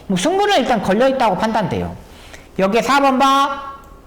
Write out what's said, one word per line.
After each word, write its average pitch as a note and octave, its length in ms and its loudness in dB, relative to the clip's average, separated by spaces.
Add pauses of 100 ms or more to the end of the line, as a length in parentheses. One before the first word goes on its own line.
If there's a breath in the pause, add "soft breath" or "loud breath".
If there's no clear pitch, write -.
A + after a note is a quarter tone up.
뭐 F#3+ 100 -2
승부는 F#4+ 420 0
일단 A#3 240 0
걸려있다고 A#3 540 0
판단돼요. D3 580 -4 (640 loud breath)
여기에 G3 240 2
사 C4 180 2
번 C4 180 2
마 C#4 580 0 (300)